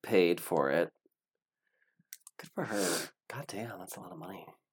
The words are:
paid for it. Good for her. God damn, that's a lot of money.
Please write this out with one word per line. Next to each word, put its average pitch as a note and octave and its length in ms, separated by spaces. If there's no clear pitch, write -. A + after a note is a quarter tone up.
paid F2 360
for C#2+ 300
it. D#2+ 220
Good - 140
for - 120
her. G2+ 220
God B2+ 200
damn, G#2 320
that's - 180
a G2 40
lot F2+ 100
of E2 80
money. F#2 260